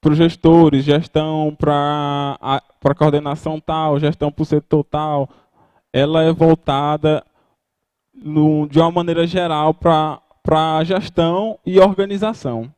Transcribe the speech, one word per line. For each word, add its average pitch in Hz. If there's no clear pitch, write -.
pros 151
gestores, 165
gestão 156
pra 143
a, 135
pra 143
coordenação 151
tal, 156
gestão 151
pro 156
setor 151
tal. 151
Ela 156
é 160
voltada 151
no, 151
de 143
uma 165
maneira 170
geral 165
pra, 156
pra 156
gestão 180
e 180
organização. 190